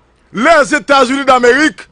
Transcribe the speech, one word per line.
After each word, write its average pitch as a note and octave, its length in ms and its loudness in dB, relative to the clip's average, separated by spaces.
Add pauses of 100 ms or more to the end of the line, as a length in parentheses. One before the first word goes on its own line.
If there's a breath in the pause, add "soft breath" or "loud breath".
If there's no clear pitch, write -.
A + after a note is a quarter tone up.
(320)
les C#4 420 0
États-Unis C#4 500 -2
d'Amérique B3+ 560 0 (120)